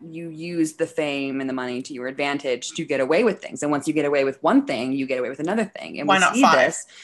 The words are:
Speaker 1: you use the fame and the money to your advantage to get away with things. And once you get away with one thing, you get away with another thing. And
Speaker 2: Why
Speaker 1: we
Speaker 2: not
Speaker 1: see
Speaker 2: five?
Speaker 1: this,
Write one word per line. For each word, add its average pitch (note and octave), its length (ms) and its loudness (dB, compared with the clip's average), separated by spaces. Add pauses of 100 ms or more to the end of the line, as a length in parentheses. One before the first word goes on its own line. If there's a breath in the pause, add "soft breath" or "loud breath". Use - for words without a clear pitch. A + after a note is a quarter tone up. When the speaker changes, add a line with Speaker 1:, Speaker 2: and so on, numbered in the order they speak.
Speaker 1:
you E3 240 -12
use D#3+ 440 -2
the E3 120 -4
fame C#3 540 -4
and C3+ 100 -4
the C3 40 -4
money B2+ 300 -4
to D3+ 100 -14
your B2 140 -8
advantage C#3 640 -4
to E3 120 -6
get C#3+ 160 -2
away D#3 240 4
with G#3+ 180 0
things. - 220 -12
And D3 80 0
once C#3+ 160 -2
you D3+ 60 0
get D3+ 120 2
away C#3+ 200 4
with C3 180 -2
one B3+ 220 6
thing, B2+ 260 -2
you C3+ 140 -2
get B2+ 140 -2
away A#2+ 100 -4
with C3+ 100 -8
another F#3 240 0
thing. - 360 -12
And C#3+ 80 -4
Speaker 2:
Why F#3+ 80 4
Speaker 1:
we F#3 40 4
Speaker 2:
not F3+ 160 4
Speaker 1:
see B3+ 60 4
Speaker 2:
five? E3 160 8
Speaker 1:
this, - 280 2 (180 loud breath)